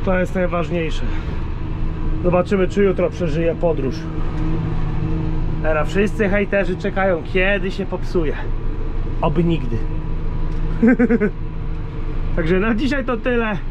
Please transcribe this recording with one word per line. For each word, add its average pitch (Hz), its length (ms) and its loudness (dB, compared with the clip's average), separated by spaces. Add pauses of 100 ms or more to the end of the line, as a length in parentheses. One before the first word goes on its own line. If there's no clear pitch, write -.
To 185 140 2
jest 175 160 0
najważniejsze. 170 680 0 (1200)
Zobaczymy, 180 440 2
czy 202 160 2
jutro 175 260 2
przeżyje 165 440 0
podróż. 143 400 0 (1700)
Teraz 156 260 2
wszyscy 202 400 2
hejterzy 196 480 0
czekają, 190 460 0 (100)
kiedy 190 380 2
się 190 160 -4
popsuje. 113 460 0 (880)
Oby 165 240 2
nigdy. 143 320 0 (1040)
<laughs> 233 140 6 (1400)
Także 180 240 2
na 226 140 2
dzisiaj 262 300 0
to 247 120 -2
tyle. 226 420 0 (120)